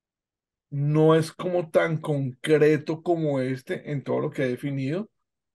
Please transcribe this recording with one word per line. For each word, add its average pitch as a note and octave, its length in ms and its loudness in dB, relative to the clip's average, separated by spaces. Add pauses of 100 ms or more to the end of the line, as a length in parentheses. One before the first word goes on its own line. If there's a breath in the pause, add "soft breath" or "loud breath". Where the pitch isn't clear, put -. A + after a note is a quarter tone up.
(720)
No D3+ 440 4
es D#3+ 160 0
como F3 400 -4
tan E3 280 2
concreto D3+ 1000 0
como D#3+ 380 0
este C3 520 -6
en C#3 120 -6
todo B2+ 160 -2
lo C#3+ 120 -4
que D3 120 -4
he B2+ 60 0
definido. C#3 600 -4 (460)